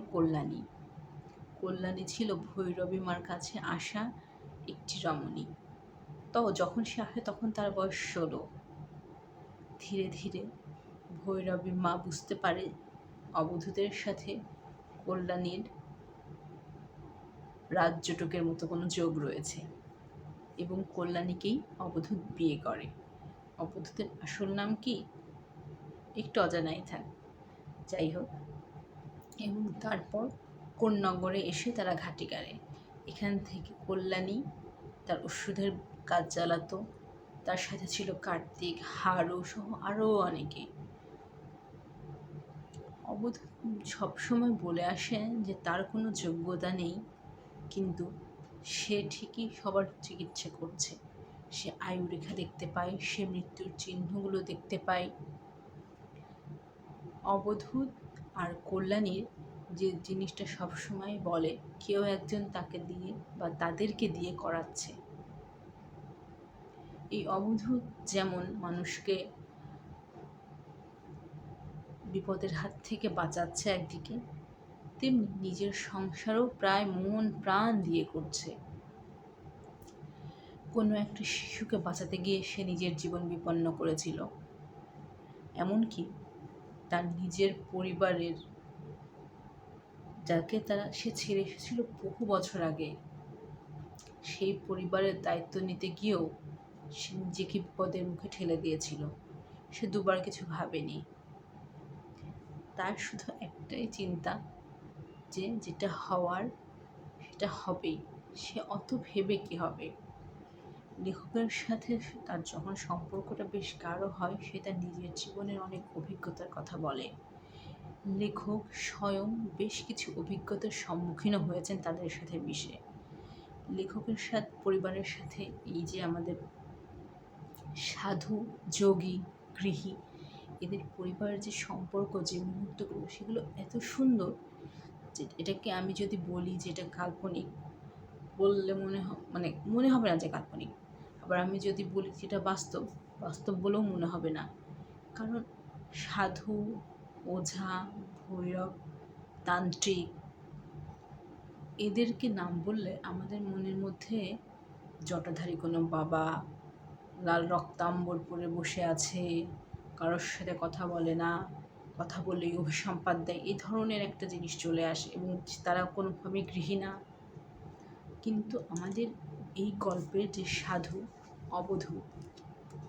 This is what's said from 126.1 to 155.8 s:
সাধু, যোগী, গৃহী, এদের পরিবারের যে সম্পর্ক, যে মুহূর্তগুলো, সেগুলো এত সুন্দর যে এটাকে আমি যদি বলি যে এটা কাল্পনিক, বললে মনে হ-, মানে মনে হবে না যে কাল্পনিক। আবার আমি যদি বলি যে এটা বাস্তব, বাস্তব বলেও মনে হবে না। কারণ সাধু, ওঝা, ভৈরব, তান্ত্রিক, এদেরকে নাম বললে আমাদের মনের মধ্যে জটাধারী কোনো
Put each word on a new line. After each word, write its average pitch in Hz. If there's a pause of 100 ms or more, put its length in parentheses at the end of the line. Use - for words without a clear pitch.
সাধু, 202 (220)
যোগী, 185 (420)
গৃহী, 180 (640)
এদের 185 (180)
পরিবারের 196
যে 208
সম্পর্ক, 190
যে 175
মুহূর্তগুলো, 185
সেগুলো 226 (100)
এত 190
সুন্দর 233 (800)
যে - (120)
এটাকে 196
আমি 185
যদি 202
বলি 180
যে 175
এটা 175 (100)
কাল্পনিক, 175 (920)
বললে 196
মনে 190
হ-, 185 (160)
মানে 175 (140)
মনে 240
হবে 240
না 170
যে 160
কাল্পনিক। - (540)
আবার 180
আমি 190
যদি 196
বলি 185
যে -
এটা 196
বাস্তব, - (340)
বাস্তব 190
বলেও 202
মনে 180
হবে 165
না। 151 (640)
কারণ 226 (500)
সাধু, 208 (460)
ওঝা, 185 (380)
ভৈরব, 185 (720)
তান্ত্রিক, 180 (1700)
এদেরকে 226
নাম 175
বললে 202
আমাদের 190
মনের 190
মধ্যে 196 (680)
জটাধারী 170
কোনো 165